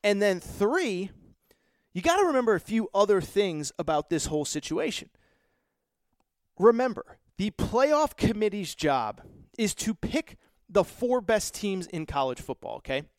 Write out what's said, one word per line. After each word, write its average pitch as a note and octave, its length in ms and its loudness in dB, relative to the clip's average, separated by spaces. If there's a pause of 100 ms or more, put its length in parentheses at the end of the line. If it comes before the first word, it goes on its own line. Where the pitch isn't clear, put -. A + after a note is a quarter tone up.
And G3+ 180 2
then G3 180 2
three, G3+ 720 -2 (840)
you F3 80 -4
gotta F4+ 240 4
remember B3 280 4
a F3 60 0
few A3 340 -2
other G3 280 4
things E3 560 -2
about D3+ 320 -2
this D#3+ 160 0
whole D3+ 180 -2
situation. - 640 -6 (1500)
Remember, A#3 580 2 (220)
the G#3 140 -2
playoff D4 640 0
committee's G#3 560 -2
job B2+ 480 -2 (340)
is - 200 0
to G#3+ 180 -4
pick - 420 -6 (320)
the G3 160 4
four B3 380 -2
best G#3 320 0
teams F#3+ 320 -4
in D#3+ 180 -8
college C3+ 360 -4
football, - 360 -10
okay? C#3 280 -6 (140)